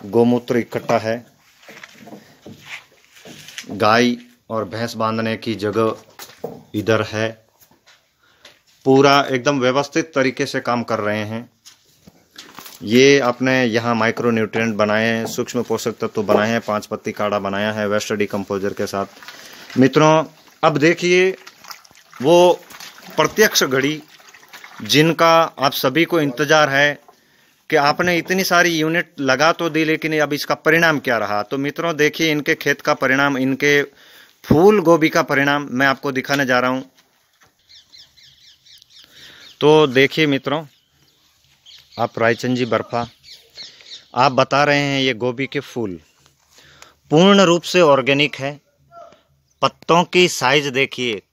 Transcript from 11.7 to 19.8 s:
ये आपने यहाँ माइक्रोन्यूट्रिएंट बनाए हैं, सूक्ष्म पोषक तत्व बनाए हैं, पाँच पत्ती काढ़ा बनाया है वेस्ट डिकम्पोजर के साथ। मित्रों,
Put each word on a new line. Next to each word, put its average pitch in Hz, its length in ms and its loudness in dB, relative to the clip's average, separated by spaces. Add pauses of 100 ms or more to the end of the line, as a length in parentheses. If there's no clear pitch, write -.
ये 135 360 6
आपने 127 440 0
यहाँ 117 300 -2
माइक्रोन्यूट्रिएंट 113 800 -2
बनाए 107 300 0
हैं, 113 200 -2
सूक्ष्म 120 360 -6
पोषक 113 360 -6
तत्व 110 240 -6
बनाए 104 280 2
हैं, 113 100 -2
पाँच 104 260 -6
पत्ती 107 260 -8
काढ़ा 104 260 -4
बनाया 101 340 -4
है 107 160 -4
वेस्ट 104 260 -4
डिकम्पोजर 101 580 -4
के 101 140 -6
साथ। - 920 -10
मित्रों, 151 460 4 (380)